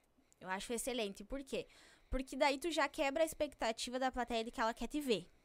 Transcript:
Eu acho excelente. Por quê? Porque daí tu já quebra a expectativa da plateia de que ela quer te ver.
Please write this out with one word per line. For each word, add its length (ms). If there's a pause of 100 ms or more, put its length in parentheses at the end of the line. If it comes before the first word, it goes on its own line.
(400)
Eu 100
acho 240
excelente. 500
Por 180
quê? 240 (440)
Porque 260
daí 240
tu 100
já 200
quebra 340
a 20
expectativa 720
da 140
plateia 320
de 80
que 80
ela 140
quer 140
te 120
ver. 300 (160)